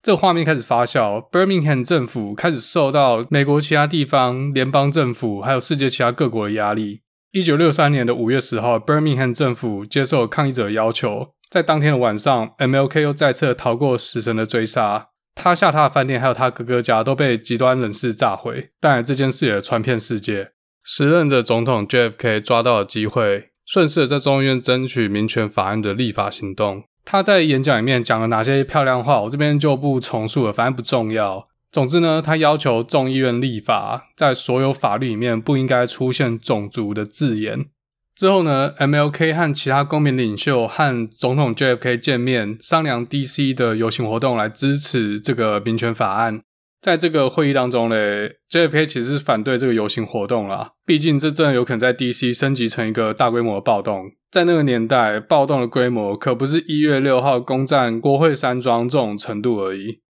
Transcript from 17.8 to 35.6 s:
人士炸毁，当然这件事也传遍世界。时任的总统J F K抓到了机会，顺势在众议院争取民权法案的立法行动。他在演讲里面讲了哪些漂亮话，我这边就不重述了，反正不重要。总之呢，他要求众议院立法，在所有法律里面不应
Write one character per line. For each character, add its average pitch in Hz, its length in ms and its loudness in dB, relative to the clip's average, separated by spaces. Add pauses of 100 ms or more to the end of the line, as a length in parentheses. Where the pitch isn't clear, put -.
人 110 120 -2
士 113 220 -4
炸 107 220 0
毁， 127 340 -10 (100)
当 147 140 4
然 120 100 0
这 135 120 -2
件 135 140 0
事 131 160 -2
也 104 140 0
传 113 220 -2
遍 120 160 0
世 110 220 -6
界。 101 320 -6 (320)
时 147 260 0
任 165 180 4
的 131 140 2
总 117 220 0
统 113 220 0
J 120 200 2
F 107 100 -6
K 110 240 0
抓 117 220 2
到 117 160 2
了 101 60 0
机 107 220 -4
会， 101 440 -2 (160)
顺 175 200 2
势 147 220 0
在 143 100 0
众 139 240 2
议 135 40 2
院 131 160 0
争 127 240 0
取 120 200 -2
民 104 220 0
权 110 180 -2
法 101 200 -2
案 104 160 -2
的 104 100 -2
立 113 180 -2
法 101 200 -4
行 98 240 -10
动。 101 300 -4 (200)
他 196 180 0
在 190 200 4
演 139 200 2
讲 131 160 2
里 107 40 0
面 127 200 2
讲 113 160 0
了 113 100 0
哪 110 140 2
些 135 220 2
漂 139 200 0
亮 127 200 0
话， 131 160 4
我 107 100 -4
这 139 60 -8
边 147 220 2
就 143 180 2
不 135 240 0
重 113 260 -4
述 120 200 0
了， 104 60 0
反 120 140 0
正 131 80 0
不 123 60 -8
重 113 320 -2
要。 98 340 -2 (240)
总 135 160 0
之 165 140 2
呢， 160 220 2
他 156 160 0
要 151 180 4
求 120 260 0
众 131 280 0
议 131 60 -2
院 123 220 2
立 123 220 -4
法， 113 560 -4
在 143 160 2
所 127 260 -2
有 135 140 2
法 113 240 0
律 127 120 -2
里 110 80 -4
面 117 220 -2
不 135 200 0
应 131 80 0